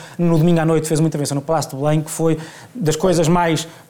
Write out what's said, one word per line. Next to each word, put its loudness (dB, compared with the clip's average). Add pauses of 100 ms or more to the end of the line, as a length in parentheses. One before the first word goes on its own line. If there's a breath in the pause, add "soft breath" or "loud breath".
(180 loud breath)
no 2
domingo 4
à 2
noite, 0
fez 0
uma 2
intervenção -4
no -4
Palácio -2
de -10
Belém, 0
que -6
foi 0 (360 loud breath)
das 0
coisas 2
mais 0 (220 loud breath)